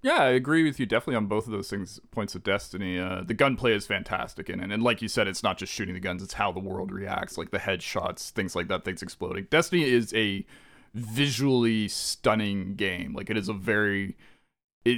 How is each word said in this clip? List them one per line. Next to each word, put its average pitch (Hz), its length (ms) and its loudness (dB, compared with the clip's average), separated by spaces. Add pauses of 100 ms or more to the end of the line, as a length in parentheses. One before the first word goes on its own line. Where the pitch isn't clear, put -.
Yeah, 302 140 4
I 135 140 6
agree 139 320 4
with 143 180 0
you 123 40 2
definitely 120 300 0
on 107 120 2
both 107 180 0
of 110 80 -6
those 98 160 -4
things, 101 320 -6 (100)
points 104 240 -4
of 90 80 -10
Destiny. 95 560 -2
Uh, 92 260 -2
the - 80 -4
gunplay 127 400 4
is 104 140 0
fantastic, - 640 -4
and, 92 120 -6
and, 98 120 -6
and 110 100 0
like 120 180 2
you 113 60 -4
said, 104 220 2
it's 92 140 -6
not 98 140 2
just - 140 -8
shooting 92 220 -6
the 92 80 -8
guns, 90 200 -4
it's 98 120 -10
how 104 180 0
the 90 80 -6
world 95 320 -6
reacts, - 460 -6
like - 140 -8
the 98 80 -2
headshots, - 720 -4
things 95 220 -2
like 87 140 -2
that, 92 160 -2
things 95 180 -6
exploding. 92 480 -6
Destiny 165 340 4
is 120 300 4
a 101 320 0 (480)
visually 117 920 2
stunning 101 880 0
game. 92 380 -2
Like, 101 160 -8
it 110 80 0
is 98 100 -2
a 107 60 -4
very, 98 640 0 (680)
it, 120 140 4